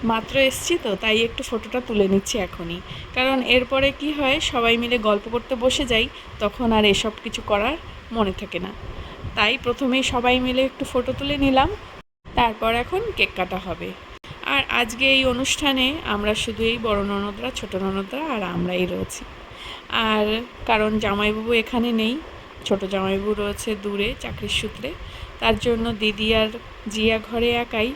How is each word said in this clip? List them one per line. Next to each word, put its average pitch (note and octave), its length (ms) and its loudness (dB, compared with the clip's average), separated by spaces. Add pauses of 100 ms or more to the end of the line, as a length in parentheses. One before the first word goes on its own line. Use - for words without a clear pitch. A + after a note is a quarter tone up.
(100)
মাত্র A3 240 -2 (140)
এসছি - 240 -2 (120)
তো, A#3 60 0 (120)
তাই A3 160 4 (100)
একটু B3 200 -6
ফটোটা A3 400 -4
তুলে G#3 240 4
নিচ্ছি G3 240 2 (100)
এখনই, E3+ 340 -8 (360)
কারণ C4 220 4 (160)
এরপরে C4+ 340 4 (120)
কি C#4+ 80 -2 (100)
হয়, C#4 180 2 (160)
সবাই A#3 300 4
মিলে A#3+ 140 0 (120)
গল্প G#3 160 4 (100)
করতে A#3+ 200 -2 (100)
বসে B3+ 280 2
যাই, A3+ 140 4 (360)
তখন A3 340 0
আর G#3+ 80 6 (100)
এসব G#3 200 -2 (100)
কিছু A3+ 160 -6 (100)
করার G#3+ 260 2 (400)
মনে G3+ 240 4
থাকে G3 260 -6
না। F#3+ 40 -8 (640)
তাই G#3+ 180 4 (120)
প্রথমেই B3+ 480 2
সবাই B3 240 4 (100)
মিলে B3+ 220 2
একটু - 220 -6
ফটো B3 280 0
তুলে C#4 260 -2
নিলাম, C4+ 240 6 (680)
তারপর A3+ 320 2 (120)
এখন F#4 180 -2 (160)
কেক G3+ 220 0
কাটা F#3 280 -2
হবে। F3 220 -6 (680)
আর C#4 80 2 (180)
আজকে A#3+ 240 -2 (120)
এই C4+ 60 4 (100)
অনুষ্ঠানে C4 540 2 (200)
আমরা G#3 260 0 (120)
শুধু A3 260 -4
এই A#3+ 160 -2
বড় G#3 140 2 (100)
ননদরা, G3+ 380 -4 (100)
ছোট G3+ 140 -8 (120)
ননদরা G3 380 -4 (120)
আর G#3+ 80 -2 (120)
আমরাই F3+ 380 0
রয়েছি। F#3+ 300 -6 (880)
আর G#3+ 160 4 (420)
কারণ G#3+ 220 4 (140)
জামাইবাবু G#3+ 460 2 (120)
এখানে A#3 260 0 (120)
নেই, A3+ 140 2 (520)
ছোট G3 140 2 (120)
জামাইবাবু G3 400 0 (100)
রয়েছে G3+ 280 -4 (140)
দূরে G3+ 240 0 (140)
চাকরির - 380 -6
সূত্রে, A3+ 300 -6 (500)
তার A3+ 240 4
জন্য A#3 200 2 (160)
দিদি G#3+ 280 2 (120)
আর A3 100 2 (420)
জিয়া A3 260 4 (100)
ঘরে A#3 220 2 (140)
একাই A#3 320 0